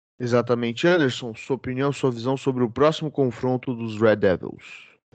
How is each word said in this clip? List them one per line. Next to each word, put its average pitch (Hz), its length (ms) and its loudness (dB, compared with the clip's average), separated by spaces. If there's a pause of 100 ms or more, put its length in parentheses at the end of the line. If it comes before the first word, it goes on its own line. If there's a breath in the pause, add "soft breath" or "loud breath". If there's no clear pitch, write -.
(180)
Exatamente. 120 680 0
Anderson, 135 480 2
sua - 220 -6
opinião, 127 360 -2
sua 135 180 0
visão 120 240 -4
sobre 127 300 -2
o 117 60 -2
próximo 151 400 0
confronto 127 640 -2
dos 113 260 -6
Red 110 160 6
Devils? - 720 -2 (260)